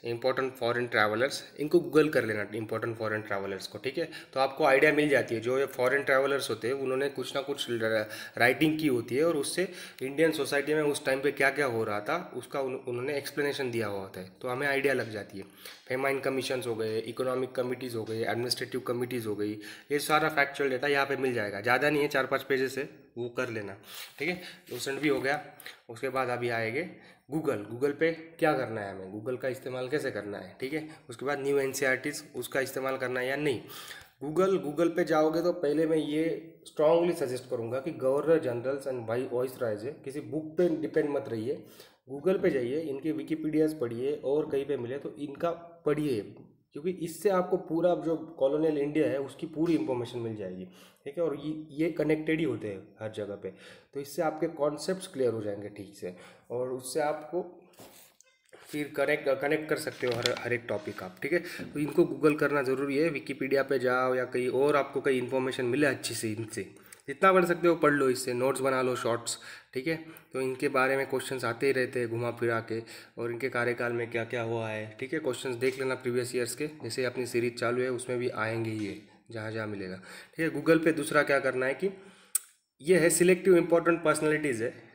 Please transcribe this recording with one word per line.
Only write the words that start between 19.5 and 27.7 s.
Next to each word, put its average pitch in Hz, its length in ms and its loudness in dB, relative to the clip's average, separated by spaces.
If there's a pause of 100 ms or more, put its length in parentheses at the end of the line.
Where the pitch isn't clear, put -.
ये 147 80 0
सारा 151 300 2
फैक्चुअल 139 400 2
डेटा 131 180 0
यहाँ 139 180 4
पे 135 120 -2
मिल 127 160 0
जाएगा, 104 280 -2
ज़्यादा 127 280 4
नहीं 147 120 2
है, 147 60 2
चार 131 180 2
पाँच 131 180 0
पेजेस 131 340 0
है, 143 120 -6 (280)
वो 120 120 -6
कर 120 200 -4
लेना, 101 280 -8 (420)
ठीक 151 100 -2
है। 180 120 -6 (300)
लूसेंट 135 280 -6
भी 151 100 2
हो 131 120 4
गया। 139 220 0 (460)
उसके 123 200 -6
बाद 127 200 0
अभी 120 200 0
आएंगे 117 400 -2 (440)
Google, 139 320 0
Google 123 260 0